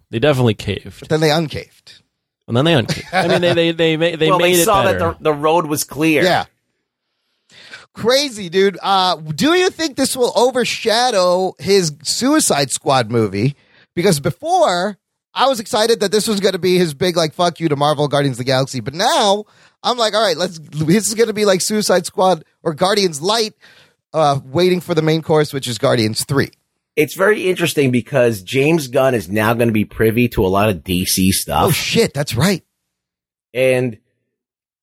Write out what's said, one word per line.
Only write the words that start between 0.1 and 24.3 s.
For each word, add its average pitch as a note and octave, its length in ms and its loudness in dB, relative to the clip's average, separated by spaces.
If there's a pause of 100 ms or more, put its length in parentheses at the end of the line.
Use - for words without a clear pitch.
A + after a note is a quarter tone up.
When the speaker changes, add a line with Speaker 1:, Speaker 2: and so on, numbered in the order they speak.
Speaker 1:
definitely B2+ 340 2
caved. - 460 -8
Speaker 2:
But - 80 -16
then D#3 120 0
they D#3 120 2
uncaved. - 680 -6 (460)
Speaker 1:
And A2+ 100 -2
then C3+ 80 2
they E3+ 100 2
uncaved. - 380 -2
I F3+ 140 0
mean, E3+ 140 2
they, F3 140 2
they, E3+ 180 2
they D#3+ 240 0
ma-, E3 200 -2
they D#3 140 0
Speaker 3:
Well, F3+ 80 2
Speaker 1:
made F3 160 4
Speaker 3:
they F3 60 4
Speaker 1:
it E3+ 40 2
Speaker 3:
saw G3 200 2
Speaker 1:
better. F#3 160 0
Speaker 3:
that E3 180 -4
the, - 60 -10
the D#3 80 2
road D#3 340 0
was D3 160 -4
clear. D3+ 400 0
Speaker 2:
Yeah. D3+ 220 2 (1500)
Crazy, A#3 540 -2
dude. F#3+ 320 2
Uh, F#3 360 0
do D#3+ 380 -2
you F4+ 160 2
think D#4+ 260 -6
this C4+ 200 -2
will A#3+ 200 0
overshadow G#3+ 1200 0
his F3+ 340 0 (120)
Suicide G#3+ 680 0
Squad C3 400 0
movie? A2+ 460 0 (380)
Because E3+ 260 0
before, G#3 760 0 (360)
I A#3 140 2
was C4 100 0
excited A3+ 420 0
that G3 120 -2
this G#3+ 160 0
was G#3 120 -2
gonna F#3+ 180 0
be F3+ 200 0
his E3+ 160 0
big, E3+ 220 -2
like, D#3+ 180 0
fuck F3 240 -2
you E3 100 -2
to C#3+ 80 0
Marvel D3 300 0
Guardians C#3 300 0
of - 20 -8
the B2+ 60 -8
Galaxy. C3 360 -2
But A2+ 140 -10
now, G#3+ 500 0 (380)
I'm A#3+ 160 -2
like, G#3+ 160 0
"All G#3+ 80 2
right, F#3 140 0
let's, F3 220 -6
this D#3 500 -2
is A3+ 60 -6
gonna A3 180 0
be G#3+ 120 -2
like G3 160 2
Suicide G3+ 460 0
Squad F#3 380 0 (180)
or E3 100 -4
Guardians F3+ 480 0
Light, G#3+ 340 -2 (580)
uh, D3 320 2